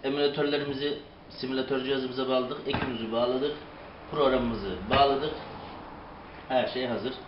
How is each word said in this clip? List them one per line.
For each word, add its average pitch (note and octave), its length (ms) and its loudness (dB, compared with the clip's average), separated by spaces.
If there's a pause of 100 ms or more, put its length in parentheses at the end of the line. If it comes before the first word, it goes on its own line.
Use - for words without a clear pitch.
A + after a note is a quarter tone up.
emülatörlerimizi C#3+ 920 2 (300)
simülatör C3 560 0
cihazımıza C3 440 0
bağladık, C3 380 0
ekümüzü A#2+ 440 -2
bağladık, B2+ 460 2 (540)
programımızı A#2 640 2 (140)
bağladık. C3+ 440 4 (1160)
Her B2+ 180 4
şey B2+ 200 -2
hazır. A#2 260 -2 (140)